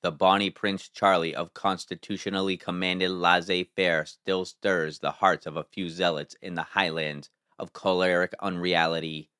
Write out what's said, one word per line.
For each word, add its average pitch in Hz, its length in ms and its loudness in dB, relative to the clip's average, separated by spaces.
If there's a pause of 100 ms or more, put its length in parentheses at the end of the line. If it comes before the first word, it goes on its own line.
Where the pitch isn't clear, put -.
The 87 100 0
Bonnie 95 380 4
Prince 98 380 -4
Charlie 87 460 2
of 85 200 -6
constitutionally 95 1000 -4
commanded 92 540 -2
laissez-faire 87 920 2
still 92 400 -4
stirs 85 540 -2
the 73 120 -2
hearts 90 360 2
of 80 100 -8
a 78 80 -4
few 92 240 -8
zealots 82 520 -2
in 90 140 -10
the 82 80 -4
highlands 80 680 -4 (280)
of - 140 -10
choleric 90 680 2
unreality, 82 1000 0